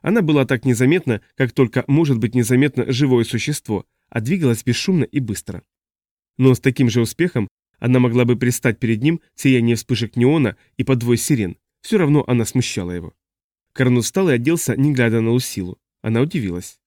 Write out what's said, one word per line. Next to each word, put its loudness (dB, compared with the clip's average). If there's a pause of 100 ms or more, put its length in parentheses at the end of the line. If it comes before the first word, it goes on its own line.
Она 0
была 2
так -4
незаметна, 2 (140)
как -2
только 0
может 2
быть -2
незаметно 0
живое 2
существо, -6 (240)
а -4
двигалась 0
бесшумно 0
и -4
быстро. -8 (760)
Но 4
с 0
таким 0
же 0
успехом -2 (320)
она 2
могла 2
бы 2
предстать -2
перед -2
ним 0 (140)
в -18
сиянии 2
вспышек -4
неона 2 (200)
и -4
под 0
вой 2
сирен. -2 (240)
Все -2
равно 4
она 0
смущала -4
его. -10 (600)
Карнут 2
встал -2
и 2
оделся, -2
не 2
глядя 0
на -2
Лусилу. -4 (240)
Она -2
удивилась. -6